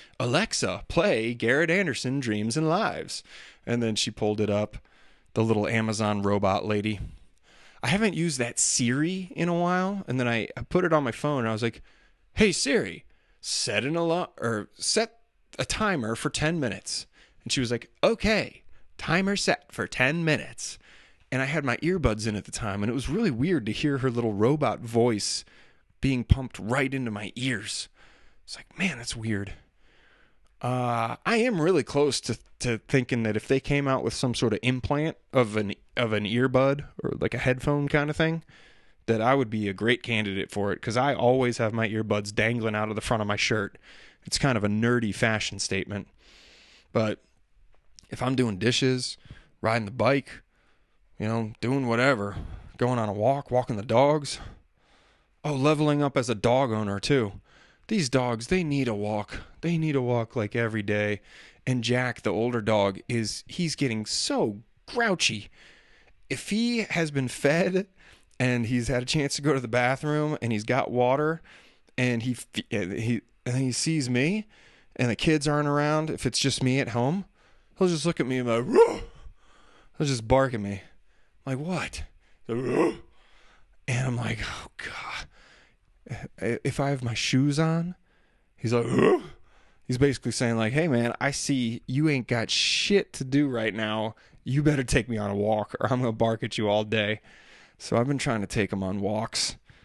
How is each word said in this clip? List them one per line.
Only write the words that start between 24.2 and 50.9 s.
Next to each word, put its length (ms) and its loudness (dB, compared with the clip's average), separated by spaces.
robot 480 2
voice 640 0
being 220 0
pumped 360 2
right 340 0
into 180 -4
my 240 -8
ears. 520 -4
It's 120 -16
like, 220 -20
"Man, 200 -2
that's 180 -10
weird." 380 -4
Uh, 540 -2
I 120 2
am 240 2
really 220 4
close 380 2
to, 160 -4
to 280 -2
thinking 360 2
that 120 0
if 120 -4
they 120 4
came 280 0
out 160 0
with 100 -2
some 220 0
sort 180 2
of 80 -2
implant 560 -2
of 240 2
an, 180 0
of 180 0
an 120 0
earbud 600 2
or, 160 -2
like, 140 -2
a 60 -4
headphone 480 0
kind 240 0
of 40 -4
thing, 280 0
that 140 2
I 120 4
would 160 2
be 180 -2
a 60 -2
great 300 0
candidate 480 -2
for 200 -2
it, 100 -4
'cause 160 -2
I 180 2
always 420 4
have 160 0
my 140 0
earbuds 460 -2
dangling 420 0
out 140 -2
of 60 -4
the 60 -4
front 200 0
of 60 -2
my 80 0
shirt. 420 -2
It's 140 -4
kind 200 2
of 60 0
a 40 2
nerdy 480 0
fashion 420 -2
statement. 500 -6
But 320 0
if 120 -8
I'm 140 0
doing 240 2
dishes, 580 0
riding 240 0
the 60 -8
bike, 500 0